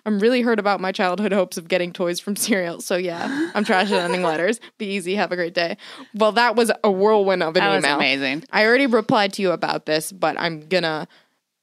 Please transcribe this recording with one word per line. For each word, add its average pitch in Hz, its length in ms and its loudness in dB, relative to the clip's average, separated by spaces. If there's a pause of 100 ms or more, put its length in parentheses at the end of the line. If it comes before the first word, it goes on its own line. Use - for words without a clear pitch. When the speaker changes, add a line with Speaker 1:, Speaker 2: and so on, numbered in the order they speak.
Speaker 1:
I'm 214 140 0
really 240 220 4
hurt 226 180 0
about 196 220 0
my 190 100 -2
childhood 190 400 0
hopes 190 260 0
of 165 120 -10
getting 175 240 -2
toys 175 260 -4
from 202 160 -6
cereal. 185 460 -2
So 190 160 -2
yeah, 214 580 -4
I'm 208 80 0
trash 196 280 2
at 185 120 0
ending 180 200 -2
Speaker 2:
<laughs> 170 80 2
Speaker 1:
letters. 175 280 0 (180)
Be 208 100 -8
easy. 190 280 -4
Have 185 160 -2
a 180 60 -4
great 175 160 -4
day. 175 240 -2 (380)
Well, 214 180 4
that 233 240 2
was 233 140 4 (120)
a 214 80 4
whirlwind 196 520 2
of 160 120 0
an 190 80 4
Speaker 2:
That 196 120 2
was 185 100 0
Speaker 1:
email. 143 100 4
Speaker 2:
amazing. 139 560 0
Speaker 1:
I 214 140 4
already 262 220 4
replied 220 460 2
to - 100 -6
you 180 80 2
about 156 340 -4
this, 156 260 -2
but 170 280 -2
I'm 160 280 -6
gonna, 165 400 -2 (560)